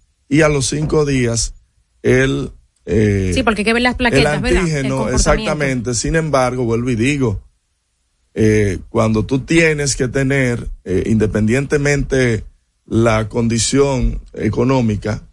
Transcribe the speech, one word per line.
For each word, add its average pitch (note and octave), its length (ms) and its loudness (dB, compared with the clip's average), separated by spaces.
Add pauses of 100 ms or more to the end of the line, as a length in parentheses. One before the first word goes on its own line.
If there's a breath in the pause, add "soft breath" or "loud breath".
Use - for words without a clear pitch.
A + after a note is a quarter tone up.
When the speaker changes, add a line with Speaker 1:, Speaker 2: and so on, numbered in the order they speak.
(300)
Speaker 1:
y D3+ 120 4
a D3+ 80 4
los C#3 180 0
cinco D3+ 360 0
días A#2+ 520 -2 (480)
el, C3+ 480 2 (340)
eh, G2+ 480 2
Speaker 2:
Sí, C4 80 0
porque A3+ 200 0
hay G3 40 -4
que A3+ 80 0
ver A#3+ 80 0
las B3 120 0
Speaker 1:
el - 40 -10
Speaker 2:
plaquetas, A3+ 420 2
¿verdad? - 120 -2
El - 60 2
Speaker 1:
antígeno, C#3 400 -2
Speaker 2:
comportamiento. B2+ 180 -2
Speaker 1:
exactamente. B2+ 800 0
Sin C#3+ 200 -2
embargo, C3 500 0
vuelvo A#2 260 0
y A#2+ 40 0
digo, A#2+ 460 0 (920)
eh, G#2+ 420 2 (120)
cuando A2 360 0
tú C3+ 140 -2
tienes D3+ 560 0
que C3 140 -2
tener, C3 600 0 (140)
eh, F#2 240 -2
independientemente B2+ 1400 0 (420)
la A2 440 0
condición A#2 880 0 (140)
económica, A2 1000 -2